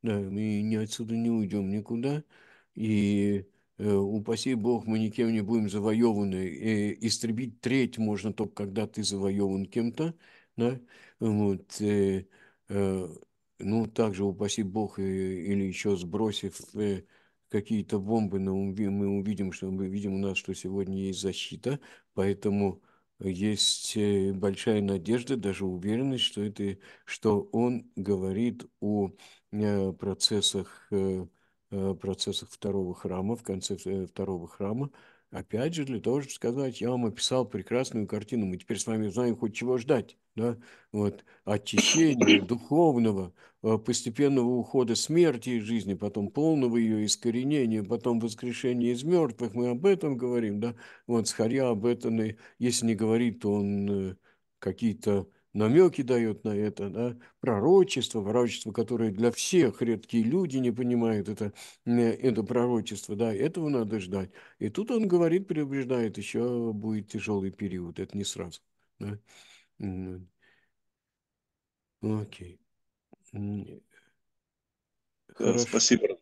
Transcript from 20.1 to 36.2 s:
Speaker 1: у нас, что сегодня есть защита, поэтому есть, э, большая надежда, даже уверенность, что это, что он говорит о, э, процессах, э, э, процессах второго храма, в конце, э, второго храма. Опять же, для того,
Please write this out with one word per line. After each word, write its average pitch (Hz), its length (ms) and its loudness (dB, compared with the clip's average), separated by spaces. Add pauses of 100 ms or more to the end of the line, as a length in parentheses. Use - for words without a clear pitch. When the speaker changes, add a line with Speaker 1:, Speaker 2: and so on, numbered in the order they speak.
Speaker 1:
у 95 40 -2
нас, 98 200 -2
что - 160 -6
сегодня 95 520 -4
есть 92 140 -4
защита, 98 580 -4 (360)
поэтому 98 680 0 (360)
есть, 98 760 -2
э, 101 380 2
большая 101 480 0
надежда, 101 560 0
даже 98 260 -4
уверенность, 107 600 -2
что - 180 -2
это, 101 340 -2 (300)
что 104 460 2
он 120 440 0
говорит 98 720 -2 (140)
о, 104 300 0 (420)
э, 101 400 0
процессах, 98 1000 -2
э, 95 360 0 (440)
э, 98 240 -2
процессах 95 560 -6
второго 196 440 -4
храма, 95 420 -4
в 117 60 -14
конце, 95 340 -6 (100)
э, 95 200 -2
второго 92 420 -6
храма. 117 420 -4 (400)
Опять 120 440 -4
же, 151 100 -4
для 131 160 -4
того, 131 200 0